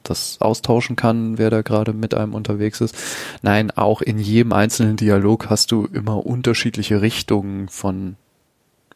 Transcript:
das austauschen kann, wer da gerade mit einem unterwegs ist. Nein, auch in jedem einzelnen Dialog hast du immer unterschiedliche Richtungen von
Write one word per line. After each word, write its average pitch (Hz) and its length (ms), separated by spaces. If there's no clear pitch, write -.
das - 360
austauschen 113 560
kann, 113 420
wer 110 120
da 110 120
gerade 107 300
mit 107 220
einem 107 200
unterwegs 107 480
ist. 113 140
Nein, 104 300
auch 104 300
in 107 180
jedem 110 340
einzelnen 107 420
Dialog 104 540
hast - 220
du 107 200
immer 107 340
unterschiedliche 117 760
Richtungen 98 680
von 95 480